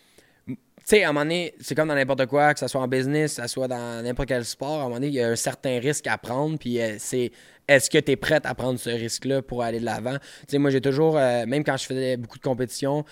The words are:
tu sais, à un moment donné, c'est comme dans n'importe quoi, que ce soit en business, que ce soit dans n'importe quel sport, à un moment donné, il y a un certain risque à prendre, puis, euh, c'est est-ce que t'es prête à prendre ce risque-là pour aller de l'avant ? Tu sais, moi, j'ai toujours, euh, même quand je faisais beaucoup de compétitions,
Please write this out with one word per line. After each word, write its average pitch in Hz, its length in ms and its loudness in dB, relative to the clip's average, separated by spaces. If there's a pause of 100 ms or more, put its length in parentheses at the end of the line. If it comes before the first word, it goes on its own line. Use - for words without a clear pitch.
(460)
tu 131 80 -10 (300)
sais, 208 180 6
à 170 60 2
un 147 40 2
moment 147 120 2
donné, 165 340 -2
c'est - 160 -8
comme 156 140 2
dans 151 80 0
n'importe 135 300 2
quoi, 147 280 4
que - 60 -8
ce 127 80 -2
soit 131 140 -2
en 127 40 0
business, 139 500 0
que 123 60 -8
ce 120 60 -6
soit 131 180 -4
dans 120 380 -6
n'importe 123 240 -2
quel 123 160 0
sport, 135 300 -6
à 156 60 -2
un 139 40 -2
moment 120 120 -4
donné, 135 120 -2
il 147 60 -2
y 123 80 2
a 117 80 2
un 117 40 2
certain 127 460 -2
risque 143 260 -2
à 110 120 -2
prendre, 143 400 -2
puis, 120 220 -2
euh, 110 180 -2
c'est 123 340 -2 (360)
est-ce 139 220 6
que 160 80 4
t'es 139 180 4
prête 151 300 2
à 127 80 -4
prendre 123 240 -2
ce - 120 -8
risque-là 120 520 -2
pour 123 200 -6
aller 117 160 -2
de 117 60 -4
l'avant ? 113 320 -4
Tu 139 40 -8 (280)
sais, 143 100 0
moi, 143 120 4
j'ai 135 100 2
toujours, 151 380 2
euh, 120 280 2
même 143 180 0
quand 139 120 0
je - 80 -6
faisais 131 320 -2
beaucoup 120 220 -10
de - 40 -20
compétitions, 139 680 -2